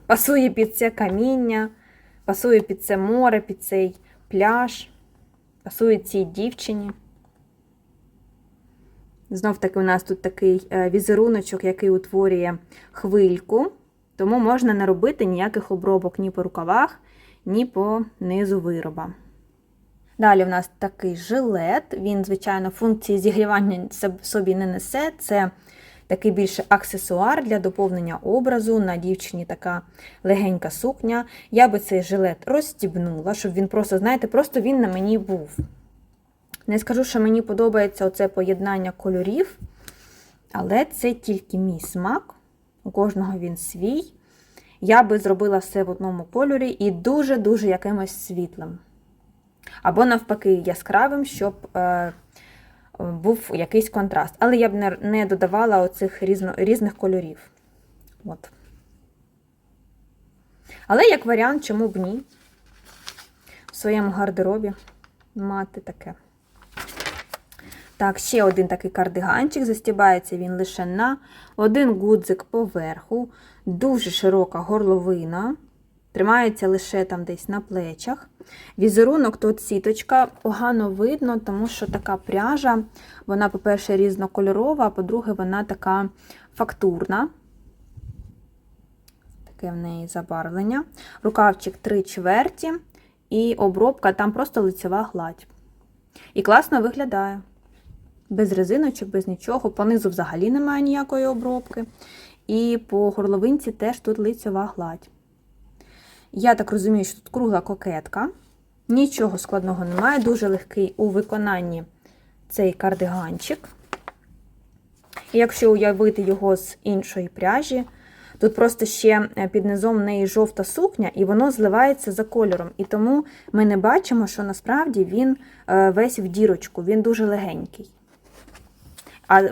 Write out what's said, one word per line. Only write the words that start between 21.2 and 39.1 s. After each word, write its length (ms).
він, 320
звичайно, 460
функції 480
зігрівання 720
соб-, 340
собі 300
не 120
несе, 520
це 320
такий 240
більше 380
аксесуар 760
для 140
доповнення 640
образу, 560
на 180
дівчині 480
така 380
легенька 460
сукня. 540
Я 180
би 100
цей 240
жилет 340
розстібнула, 880
щоб 180
він 160
просто, 300
знаєте, 280
просто 340
він 200
на 80
мені 300
був. 380
Не 120
скажу, 260
що 160
мені 220
подобається 640
оце 220
поєднання 680
кольорів, 600